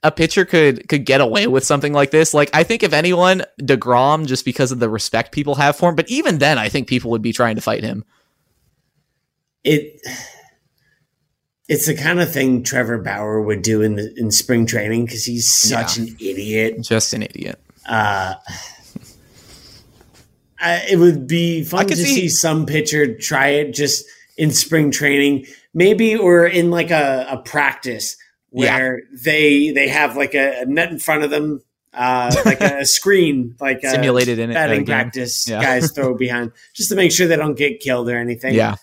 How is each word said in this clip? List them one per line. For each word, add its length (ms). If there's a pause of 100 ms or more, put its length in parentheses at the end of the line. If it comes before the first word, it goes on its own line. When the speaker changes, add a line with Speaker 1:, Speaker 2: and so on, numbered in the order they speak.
Speaker 1:
a 80
pitcher 340
could, 440
could 180
get 140
away 260
with 180
something 280
like 180
this? 240
Like, 180
I 100
think 200
if 100
anyone, 480 (200)
DeGrom, 640
just 180
because 260
of 80
the 100
respect 420
people 240
have 200
for 140
him. 60
But 160
even 260
then, 220
I 100
think 180
people 240
would 120
be 100
trying 220
to 60
fight 220
him. 220 (1600)
Speaker 2:
It, 360 (1700)
it's 180
the 80
kind 240
of 120
thing 320
Trevor 340
Bauer 440
would 200
do 200
in 140
the, 220
in 140
spring 340
training 420
'cause 160
he's 260
such 480
Speaker 1:
Yeah. 60
Speaker 2:
an 160
idiot. 640
Speaker 1:
Just 320
an 100
idiot. 340 (300)
Speaker 2:
Uh, 460 (2250)
I, 320
it 80
would 280
be 360
fun 180
Speaker 1:
I 20
could 140
Speaker 2:
to 60
Speaker 1:
see 120
Speaker 2:
see 140
some 360
pitcher 520
try 320
it 240
just 320 (320)
in 140
spring 400
training, 540 (280)
maybe, 420
or 300
in, 260
like, 200
a, 380
a 80
practice 800 (360)
Speaker 1:
Yeah. 260
Speaker 2:
where 240 (220)
they, 480
they 180
have, 280
like, 180
a, 260
a 40
net 260
in 80
front 240
of 60
them, 320 (320)
uh, 460
Speaker 1:
<laughs> 60
Speaker 2:
like 160
a 240
screen, 760
like 240
a 80
Speaker 1:
Simulated 480
in 120
a 20
Speaker 2:
batting 260
Speaker 1:
game. 80
Speaker 2:
practice 600
Speaker 1:
Yeah. 140
Speaker 2:
guys 300
throw 240
behind 360 (220)
just 160
to 60
make 160
sure 160
they 80
don't 220
get 220
killed 300
or 80
anything. 380
Speaker 1:
Yeah. 280